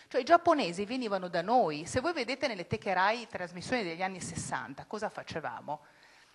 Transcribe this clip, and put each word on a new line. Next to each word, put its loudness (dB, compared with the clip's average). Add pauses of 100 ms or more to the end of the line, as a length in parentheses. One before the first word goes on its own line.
Cioè 0
i -2
giapponesi 6
venivano -2
da 0
noi. 2
Se -2
voi 0
vedete -2
nelle -6
teche -2
Rai 2
trasmissioni -4
degli -4
anni -4
sessanta, -8
cosa -6
facevamo? -8 (500)